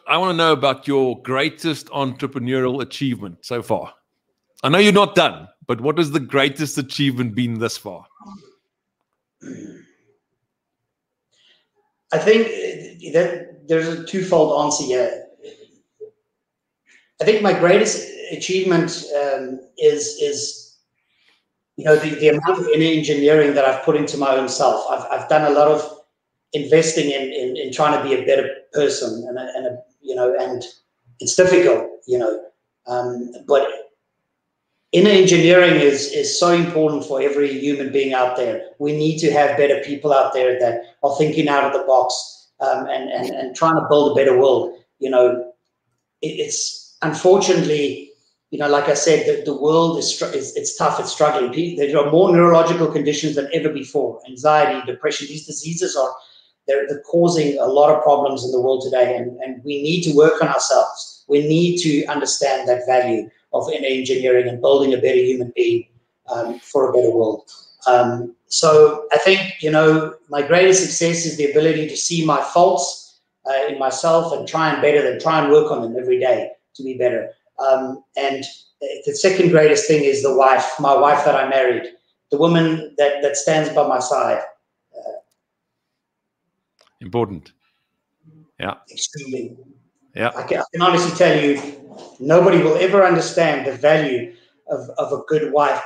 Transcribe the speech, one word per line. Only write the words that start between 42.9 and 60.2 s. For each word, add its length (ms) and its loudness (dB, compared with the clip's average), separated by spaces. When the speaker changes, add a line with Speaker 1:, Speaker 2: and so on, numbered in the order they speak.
Speaker 2:
and, 200 -6
and 260 -10
trying 200 0
to 140 -2
build 240 4
a 20 -2
better 240 4
world. 400 0
You 100 -6
know, 440 2
it, 60 -8
it's 760 -8
unfortunately, 1120 0
you 80 -10
know, 100 -2
like 220 2
I 60 4
said, 320 2
the, 180 -2
the 100 -4
world 440 2
is, 160 -4
str-, 100 -6
is, 200 -8
it's 200 -8
tough, 240 -2
it's 120 -8
struggling. 420 0
Pe-, 220 -4
there 240 -2
are 120 0
more 240 6
neurological 520 4
conditions 480 -2
than 180 -4
ever 160 -2
before. 580 -6
Anxiety, 640 0
depression, 360 -6
these 180 -14
diseases 500 -8
are, 160 -2
they're, 200 0
they're 160 -8
causing 560 2
a 60 0
lot 300 4
of 80 -2
problems 400 0
in 80 -4
the 80 0
world 240 0
today, 320 0
and, 260 -8
and 220 -12
we 200 -6
need 200 0
to 120 0
work 260 6